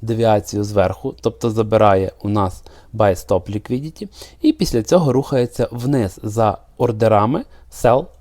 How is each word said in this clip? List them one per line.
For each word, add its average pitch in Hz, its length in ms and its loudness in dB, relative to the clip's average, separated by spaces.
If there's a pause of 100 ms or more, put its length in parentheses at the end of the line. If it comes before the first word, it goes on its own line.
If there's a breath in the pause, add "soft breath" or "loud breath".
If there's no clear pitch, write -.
девіацію 110 640 0
зверху, 101 560 -2
тобто 117 300 -4
забирає 107 640 2 (100)
у 104 60 -6
нас 101 340 -2 (320 loud breath)
buy 104 320 0
stop 95 240 -2
liquidity, 135 580 -8 (320 loud breath)
і 311 120 2
після 127 300 -2
цього 160 300 2
рухається 123 580 -2
вниз 120 520 -2
за 107 360 0 (200)
ордерами 113 640 2 (280 soft breath)
sell 131 340 2 (140)